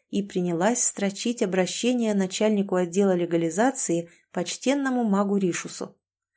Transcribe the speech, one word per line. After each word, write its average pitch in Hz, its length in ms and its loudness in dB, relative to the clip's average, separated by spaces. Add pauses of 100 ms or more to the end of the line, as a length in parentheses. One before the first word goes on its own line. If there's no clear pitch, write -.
и 202 140 -2
принялась 185 600 0
строчить 202 600 -2
обращение 214 720 0
начальнику 196 640 0
отдела 180 380 2
легализации, 170 960 0 (240)
почтенному 254 720 -2
магу 202 320 2
Ришусу. - 580 -4 (420)